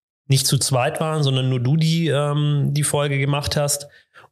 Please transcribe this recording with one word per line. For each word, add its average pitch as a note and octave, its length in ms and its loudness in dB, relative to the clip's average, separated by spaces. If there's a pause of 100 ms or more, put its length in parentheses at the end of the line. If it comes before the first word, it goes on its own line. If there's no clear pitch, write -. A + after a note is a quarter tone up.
(260)
nicht C3+ 200 2
zu C#3+ 120 2
zweit C3 420 0
waren, D#3 220 -2
sondern C3 280 0
nur C3 100 0
du C3 160 2
die, D#3+ 320 2
ähm, D3 640 0
die D3 100 0
Folge C#3+ 360 -2
gemacht C#3+ 380 -2
hast. C#3+ 320 -2 (440)